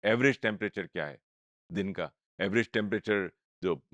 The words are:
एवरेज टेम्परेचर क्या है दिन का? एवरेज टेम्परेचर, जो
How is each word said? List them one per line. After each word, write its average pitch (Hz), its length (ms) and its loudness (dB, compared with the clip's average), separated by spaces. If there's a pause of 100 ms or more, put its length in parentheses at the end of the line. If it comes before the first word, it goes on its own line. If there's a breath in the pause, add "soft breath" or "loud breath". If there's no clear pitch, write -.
एवरेज 120 360 4
टेम्परेचर 104 460 -2
क्या 78 200 -6
है 69 120 -12 (540)
दिन 95 200 -2
का? 82 200 -6 (280)
एवरेज 101 320 2
टेम्परेचर, 104 580 0 (320)
जो 85 200 0 (120)